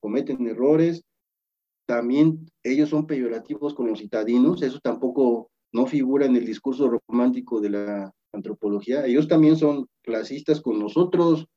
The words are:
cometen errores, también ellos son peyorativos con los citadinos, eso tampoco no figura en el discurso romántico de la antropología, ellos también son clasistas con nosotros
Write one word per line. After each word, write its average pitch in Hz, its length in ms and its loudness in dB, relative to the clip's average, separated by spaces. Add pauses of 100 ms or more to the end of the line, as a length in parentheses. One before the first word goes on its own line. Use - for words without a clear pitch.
cometen 123 460 -4
errores, 156 560 2 (800)
también 139 640 0 (140)
ellos 143 260 0
son 156 160 0
peyorativos 135 680 -6
con 120 140 -4
los 107 120 -4
citadinos, 120 600 2
eso 135 180 -4
tampoco 123 680 0 (240)
no 120 120 2
figura 139 400 0
en 127 120 4
el 117 80 0
discurso 120 640 -2
romántico 123 520 0
de 104 100 -2
la 101 440 -6 (200)
antropología, 107 720 -4
ellos 135 220 2
también 160 300 6
son 147 300 0 (140)
clasistas 135 600 -4
con 110 180 -2
nosotros 165 760 2